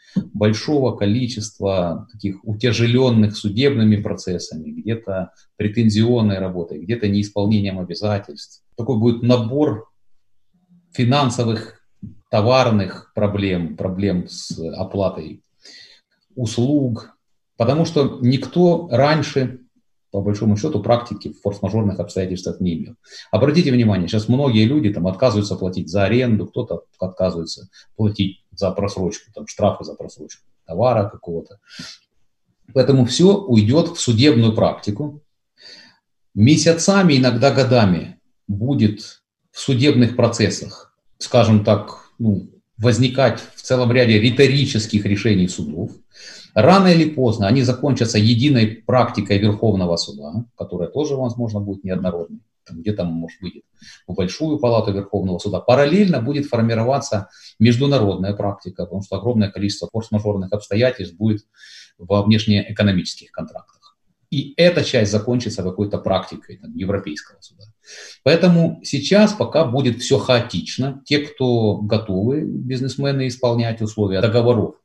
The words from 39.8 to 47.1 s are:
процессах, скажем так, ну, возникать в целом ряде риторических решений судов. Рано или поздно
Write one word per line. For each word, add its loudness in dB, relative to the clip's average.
процессах, -2
скажем 4
так, -2
ну, -2
возникать 2
в -20
целом 0
ряде 4
риторических 2
решений 2
судов. -8
Рано 6
или 4
поздно 0